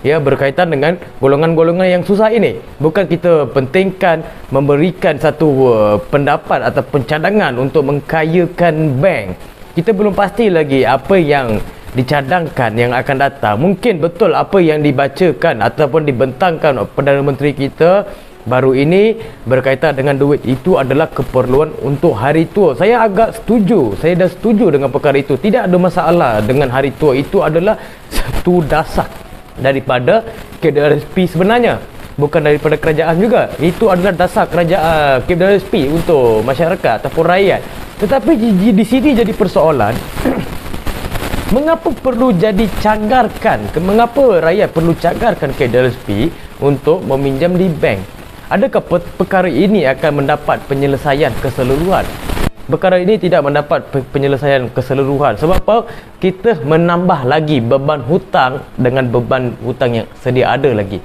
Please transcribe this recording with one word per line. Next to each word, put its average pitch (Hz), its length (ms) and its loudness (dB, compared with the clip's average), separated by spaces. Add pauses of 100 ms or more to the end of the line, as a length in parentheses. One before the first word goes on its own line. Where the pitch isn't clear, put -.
ya, 156 160 2
berkaitan 139 480 0
dengan 160 320 0 (160)
golongan-golongan 165 800 2
yang 175 80 -2
susah 202 240 2
ini. 180 320 0 (160)
Bukan 160 320 0
kita 165 400 2
pentingkan 175 720 0 (320)
memberikan 147 640 2
satu, 156 320 0 (160)
uh, 107 320 4 (160)
pendapat 143 480 0
atau 123 240 -2
pencadangan 156 720 -2
untuk 135 320 0
mengkayakan 160 1120 0
bank. 127 320 -2 (400)
Kita 190 240 0
belum 208 160 0
pasti 202 400 0
lagi 135 320 2
apa 135 320 2
yang 139 400 0 (340)
dicadangkan 135 800 -2
yang 120 240 0
akan 127 240 -2
datang. 117 400 0
Mungkin 190 400 0
betul 170 320 0
apa 147 320 2
yang 151 160 2
dibacakan 147 800 0
ataupun 143 480 0
dibentangkan 135 800 0
Perdana 139 320 0
Menteri 143 320 0
kita 165 560 0 (400)
baru 127 240 2
ini 185 480 2 (240)
berkaitan 131 560 0
dengan 143 160 0
duit 143 320 2
itu 160 320 0
adalah 135 320 0
keperluan 131 720 0
untuk 139 320 0
hari 147 320 0
tua. 170 320 0
Saya 226 240 2
agak 208 400 0
setuju, 196 560 2
saya 170 240 2
dah 180 80 2
setuju 214 400 2
dengan 139 160 0
perkara 139 320 0
itu. 139 160 0
Tidak 214 320 0
ada 180 80 2
masalah 170 640 2
dengan 127 320 0
hari 135 240 -2
tua, 151 160 2
itu 139 320 0
adalah 165 320 0 (320)
satu - 560 0
dasar 151 480 -2 (480)
daripada 135 640 0 (400)
K 160 80 2
W 147 240 2
S 147 160 -4
P 185 160 0
sebenarnya. 208 480 2 (400)
Bukan 147 240 0
daripada 151 400 2
kerajaan 160 400 0
juga. 190 400 2
Itu 180 320 2
adalah 185 240 0
dasar 180 320 0
kerajaan, 160 800 0
K 180 80 0
W 190 240 2
S - 80 -6
P 147 240 0
untuk 135 560 2
masyarakat 139 560 0
ataupun 165 320 0
rakyat. 185 240 2 (400)
Tetapi 240 320 0
di, 240 240 2
di, 185 140 4 (100)
di 214 80 4
sini 262 240 2
jadi 220 240 2
persoalan, 151 640 2
<clears throat> - 1600 -6
mengapa 320 380 0
perlu 254 400 0
jadi 190 320 2 (160)
cagarkan? 214 800 0 (100)
Ke-, 160 140 -2
mengapa 226 580 2
rakyat 170 320 2
perlu 165 240 0
cagarkan 180 560 -2
K 127 160 0
W 123 160 2
S 123 120 -2 (100)
P 107 240 0 (260)
untuk 143 480 0
meminjam 139 480 0
di 180 160 2
bank? 143 320 -2 (480)
Adakah 202 320 0
pe-, - 300 -4 (100)
perkara 185 300 0
ini 185 340 2
akan 143 400 0
mendapat 143 400 -2
penyelesaian 139 640 0 (140)
keseluruhan? 135 640 0 (580)
Perkara 185 380 0
ini 202 180 2
tidak 170 240 2
mendapat 143 480 -2
pe-, 131 160 -2
penyelesaian 135 640 0
keseluruhan. 135 640 0
Sebab 170 240 2
apa? 214 160 2 (400)
Kita 190 480 0
menambah 170 640 2
lagi 151 320 0
beban 135 400 -2
hutang 135 720 -2
dengan 127 400 0
beban 123 480 -2
hutang 120 400 -2
yang - 60 -10 (100)
sedia 123 400 0
ada 139 160 0
lagi. 101 320 -2